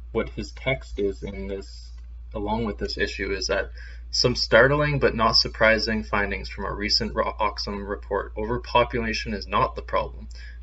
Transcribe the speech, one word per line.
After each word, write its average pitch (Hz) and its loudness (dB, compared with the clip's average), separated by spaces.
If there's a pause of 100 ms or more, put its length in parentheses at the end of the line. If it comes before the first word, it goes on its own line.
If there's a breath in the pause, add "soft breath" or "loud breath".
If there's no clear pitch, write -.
(120)
what 110 0
his - -8
text - -4
is 98 -2
in 98 -8
this, - -10 (440)
along 110 0
with 101 -4
this 101 -2
issue, 98 -2
is 92 -2
that 98 0 (400 loud breath)
some 123 4
startling 143 6
but 110 4
not 113 4
surprising 110 4
findings 98 -2
from 98 -8
a 95 -4
recent 104 0
Ro-, 98 0
Oxfam 101 -2
report. 101 -4
Overpopulation 113 0
is 90 -6
not 107 2
the - -6
problem. - -2 (340 loud breath)